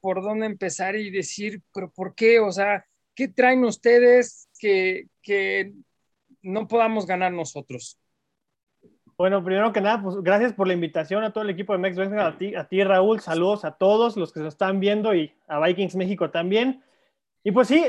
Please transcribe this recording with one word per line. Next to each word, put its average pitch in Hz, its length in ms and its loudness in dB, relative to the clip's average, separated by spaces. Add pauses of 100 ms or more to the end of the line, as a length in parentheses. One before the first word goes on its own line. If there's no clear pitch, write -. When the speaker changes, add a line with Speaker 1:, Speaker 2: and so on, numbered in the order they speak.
Speaker 1:
por 190 220 -4
dónde 214 220 -4
empezar 196 520 -6
y 208 120 -8
decir, 190 540 -8 (100)
pero 190 180 -12
¿por 185 240 -12
qué? 226 260 6
O 202 120 0
sea, 196 320 -2 (300)
¿qué 262 140 -4
traen 254 360 4
ustedes 240 960 4
que, 190 480 0 (160)
que 196 500 -2 (720)
no 196 260 -6
podamos 226 380 0
ganar 180 260 -2
nosotros? 143 640 -12 (1200)
Speaker 2:
Bueno, 190 260 0
primero 202 300 0
que 220 80 -2
nada, 208 220 0
pues, 190 140 -6
gracias 202 360 2
por 196 140 -2
la 185 80 2
invitación 170 500 -4
a 214 80 -6
todo 214 120 -6
el 202 60 -4
equipo 196 220 -6
de 185 60 0
Mex 180 180 -4
Bengals, 196 380 -2
a - 20 -20
ti, 202 180 -8
a 160 140 -8
ti, 190 160 0
Raúl, 196 360 4
saludos 180 440 -2
a 151 140 -10
todos 214 400 2
los 165 120 -4
que 160 100 -10
nos 151 120 -8
están 196 260 -2
viendo 208 360 0
y 156 180 -2 (160)
a 151 100 -4
Vikings 175 380 0
México 185 340 -2
también. 214 520 -2 (600)
Y 202 100 -2
pues 240 160 4
sí, 311 200 4